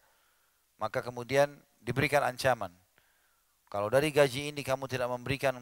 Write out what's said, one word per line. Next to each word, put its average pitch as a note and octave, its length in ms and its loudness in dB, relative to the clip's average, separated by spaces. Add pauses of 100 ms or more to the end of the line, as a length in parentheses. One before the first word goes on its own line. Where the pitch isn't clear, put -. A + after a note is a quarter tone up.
(840)
Maka A2 160 -4
kemudian B2 560 0 (240)
diberikan C3+ 480 0
ancaman, A#2+ 480 0 (960)
"Kalau G2+ 160 -2
dari C#3 240 2
gaji C#3+ 400 2
ini C#3+ 160 -8
kamu C3 240 -4
tidak B2 160 -2
memberikan B2+ 560 -2